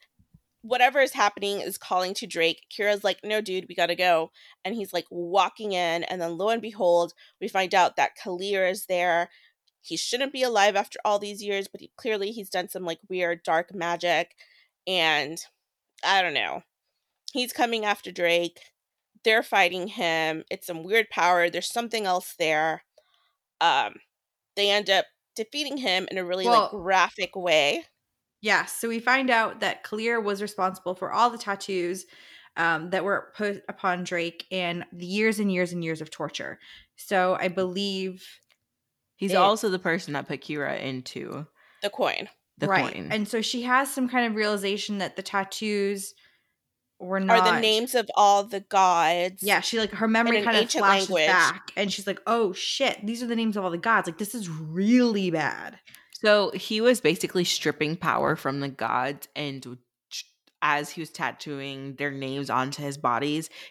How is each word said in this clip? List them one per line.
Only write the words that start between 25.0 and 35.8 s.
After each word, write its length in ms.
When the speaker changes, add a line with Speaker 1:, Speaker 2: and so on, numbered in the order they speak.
Speaker 1:
defeating 420
him 340
in 60
a 80
really, 180
like, 300
Speaker 2:
Well, 80
Speaker 1:
graphic 560
way. 480
Speaker 2:
yeah, 240
so 240
we 100
find 300
out 320
that 240
Kalir 360
was 200
responsible 540
for 180
all 160
the 80
tattoos, 680
um, 320
that 160
were 320
put 320
upon 340
Drake 480
and 400
the 140
years 340
and 120
years 200
and 120